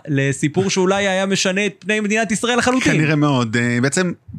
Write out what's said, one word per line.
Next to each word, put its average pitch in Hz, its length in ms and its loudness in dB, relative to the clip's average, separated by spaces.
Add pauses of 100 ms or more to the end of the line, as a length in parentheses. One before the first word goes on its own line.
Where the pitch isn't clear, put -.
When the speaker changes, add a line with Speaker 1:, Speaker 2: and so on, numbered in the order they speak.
Speaker 1:
לסיפור 139 640 0
שאולי 196 380 0
היה 190 180 0
משנה 196 400 0
את 202 120 -6
פני 214 220 -4
מדינת 214 320 -2
ישראל 240 260 -2
לחלוטין. 254 340 2
Speaker 2:
כנראה 151 240 2
מאוד. 127 400 2
אה, 120 260 0
בעצם, 175 300 0 (260)